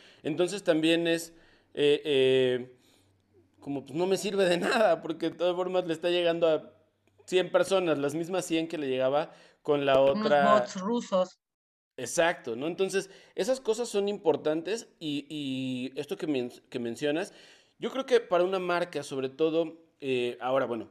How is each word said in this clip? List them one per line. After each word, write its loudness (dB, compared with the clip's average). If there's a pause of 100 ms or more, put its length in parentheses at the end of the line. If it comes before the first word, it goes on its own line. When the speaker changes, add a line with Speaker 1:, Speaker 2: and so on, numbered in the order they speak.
(220)
Speaker 1:
Entonces -2
también 2
es... -2 (400)
Eh, 2
eh, 2 (840)
como, -8
pues, -12
no 0
me 2
sirve 0
de 2
nada, 2
porque -4
de -10
todas 0
formas -2
le -2
está -2
llegando 2
a 0 (540)
cien 0
personas, 2
las -2
mismas -4
cien -2
que -8
le -4
llegaba 0 (300)
con 2
la 6 (200)
Speaker 2:
Unos 2
Speaker 1:
otra. 6
Speaker 2:
bots 4 (120)
rusos. -2 (600)
Speaker 1:
Exacto, -2
¿no? -6
Entonces, -2 (260)
esas -2
cosas -4
son -2
importantes -2 (100)
y, -6
y -6
esto -8
que -8
men-, -2 (160)
que -8
mencionas, -4 (460)
yo -6
creo -6
que 4
para 2
una 0
marca, -4
sobre -6
todo, -2 (220)
eh, -2
ahora, 0
bueno, -6